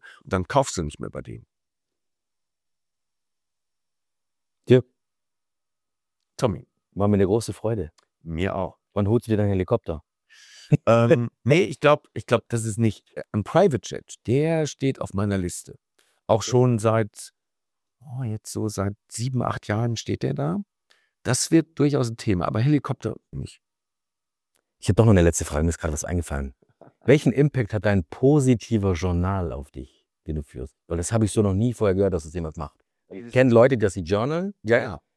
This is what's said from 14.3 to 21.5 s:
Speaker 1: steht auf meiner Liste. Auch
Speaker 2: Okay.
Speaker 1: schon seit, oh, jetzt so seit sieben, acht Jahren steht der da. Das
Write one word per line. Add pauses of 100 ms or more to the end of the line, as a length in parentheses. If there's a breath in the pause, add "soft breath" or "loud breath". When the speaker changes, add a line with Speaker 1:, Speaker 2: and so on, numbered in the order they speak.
Speaker 1:
steht
auf
meiner
Liste. (520)
Auch
Speaker 2:
Okay.
Speaker 1:
schon
seit, (680)
oh,
jetzt
so
seit (140)
sieben,
acht
Jahren
steht
der
da. (640)
Das